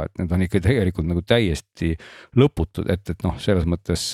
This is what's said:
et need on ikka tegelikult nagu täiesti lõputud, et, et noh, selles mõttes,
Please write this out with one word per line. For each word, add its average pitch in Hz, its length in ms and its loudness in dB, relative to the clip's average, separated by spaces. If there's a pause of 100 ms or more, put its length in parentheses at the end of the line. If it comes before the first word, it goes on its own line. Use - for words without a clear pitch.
et - 160 -10
need 90 160 -2
on 92 100 2
ikka 95 160 0
tegelikult 90 460 0
nagu 87 180 -2
täiesti 87 640 0 (480)
lõputud, 104 560 2
et, - 160 -4
et - 160 -8
noh, 82 160 -2
selles 90 240 2
mõttes, 87 480 -2